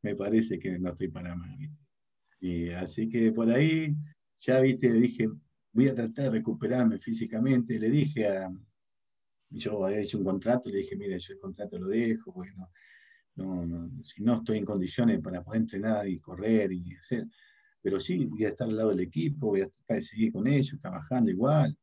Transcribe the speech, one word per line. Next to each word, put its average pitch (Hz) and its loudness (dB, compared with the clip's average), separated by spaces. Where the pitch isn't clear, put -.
me 101 -4
parece 110 0
que 92 -4
no 90 -2
estoy 90 -6
para 87 -10
más, 87 -10
¿viste? 151 -12
Y 85 -4
así 90 -6
que 113 4
por 113 2
ahí 151 2
ya, 131 4
¿viste? 127 4
Dije, 113 4
"Voy 131 6
a 127 2
tratar 117 -2
de 120 2
recuperarme 110 2
físicamente". 113 0
Le 110 2
dije 147 2
a, 95 -2
yo 101 -4
había 104 0
hecho 101 -4
un 95 0
contrato, 95 0
le 98 -2
dije, 98 -6
"Mira, 196 -4
yo - -12
el - -18
contrato 95 -10
lo 92 -6
dejo, 202 0
porque 196 -14
no, 185 -16
no, 90 -4
no, 85 -8
si - -12
no 117 4
estoy 110 -2
en 98 -2
condiciones 98 2
para 90 -6
poder 110 0
entrenar 104 -2
y 85 -2
correr 98 2
y 90 -8
hacer, 117 -6
pero 98 0
sí, 120 -2
voy 104 -2
a 104 2
estar 117 -4
al 110 0
lado 110 2
del 92 2
equipo, 117 -2
voy 98 2
a 95 -2
tratar - -6
de 95 -2
seguir 110 0
con 101 -2
ellos, 139 2
trabajando 117 0
igual 135 2